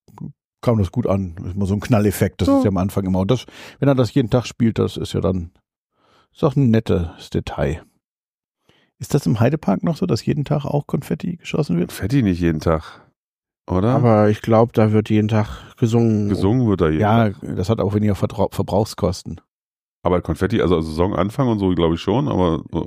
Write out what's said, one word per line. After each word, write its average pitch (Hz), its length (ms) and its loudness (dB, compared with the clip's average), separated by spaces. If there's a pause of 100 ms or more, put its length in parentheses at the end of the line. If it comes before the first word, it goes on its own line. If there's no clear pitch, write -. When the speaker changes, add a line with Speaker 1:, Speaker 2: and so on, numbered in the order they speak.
(600)
Speaker 1:
kam 113 180 2
das 92 140 0
gut - 160 -4
an. 92 360 -2
Ist 92 120 -8
immer 98 100 -2
so 95 80 2
ein 107 60 -2
Knalleffekt. 104 640 0
Das 92 60 2
Speaker 2:
Ja. 277 100 4
Speaker 1:
ist 262 60 2
ja 220 40 4
am 98 80 0
Anfang 95 300 -2
immer. 92 140 0
Und 95 100 0
das, 127 160 0 (340)
wenn 135 80 2
er 139 80 4
das 123 180 0
jeden 131 160 2
Tag 123 160 2
spielt, - 320 0
das 107 200 -2
ist - 160 -8
ja 98 60 0
dann, 92 300 -2 (840)
ist - 120 -6
doch 151 100 2
ein 139 160 4
nettes 95 600 0
Detail. 76 520 -4 (1160)
Ist - 160 -8
das 143 120 0
im 123 140 0
Heidepark 156 420 0
noch 175 140 -2
so, - 100 -4
dass - 180 -2
jeden 143 200 -2
Tag 147 220 -4
auch 143 200 -4
Konfetti 170 520 -6
geschossen 170 400 -4
wird? 175 100 -2
Speaker 3:
Konfetti 123 340 -2
nicht 92 180 2
jeden 82 200 0
Tag, - 460 -4 (600)
oder? 101 280 0
Speaker 2:
Aber 110 340 4
ich 107 140 0
glaub, 113 320 4
da 110 180 4
wird 107 160 2
jeden 107 200 2
Tag - 500 -4
gesungen. 113 500 2
Speaker 3:
Gesungen 104 400 2
wird 95 140 2
da 80 80 4
jeden 78 100 0
Speaker 1:
Ja, 110 300 4
Speaker 3:
Tag. - 260 -10
Speaker 1:
das 90 140 -4
hat 113 100 0
auch 101 140 0
weniger 104 200 2
Vertrau-, 98 380 -2
Verbrauchskosten. - 880 -2 (640)
Speaker 3:
Aber 90 180 0
Konfetti, 95 400 -2
also, 85 160 2
also 80 140 -2
Saisonanfang 98 580 -2
und 107 120 0
so, 95 100 2
glaub 85 240 2
ich 82 80 -6
schon, 127 260 0
aber, 90 340 0 (240)